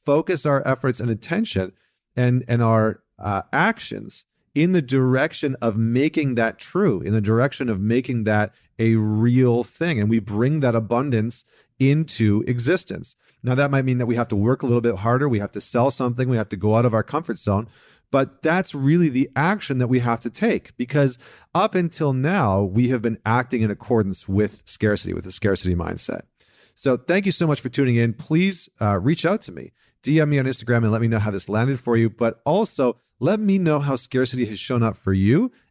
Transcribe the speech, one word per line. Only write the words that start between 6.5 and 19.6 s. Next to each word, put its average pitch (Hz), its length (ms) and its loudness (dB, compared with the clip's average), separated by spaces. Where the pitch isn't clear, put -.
true, 170 420 -2
in 98 120 -4
the 110 80 2
direction 120 480 0
of 101 120 -2
making 117 440 -2
that 107 280 0
a 113 180 2
real 117 680 2
thing. 156 380 -2
And 104 100 2
we 117 80 2
bring 110 420 0
that 123 140 2
abundance 117 720 -2
into 131 720 2
existence. 123 640 -4
Now, 123 120 -2
that 143 160 2
might 135 140 2
mean 127 140 0
that 123 80 -2
we 117 100 0
have 120 120 -2
to 110 80 -2
work 113 260 2
a 143 40 -2
little 120 140 2
bit 117 160 0
harder. 120 320 0
We 117 100 0
have 101 140 -6
to 101 80 -10
sell 120 300 0
something. 123 380 -2
We 127 80 2
have 110 120 -2
to 110 80 -8
go 104 180 0
out 117 100 4
of 123 80 2
our 110 120 2
comfort 160 340 -6
zone. 107 300 -2
But - 320 -2
that's 175 320 0
really 156 340 4
the 131 280 0
action 156 420 -2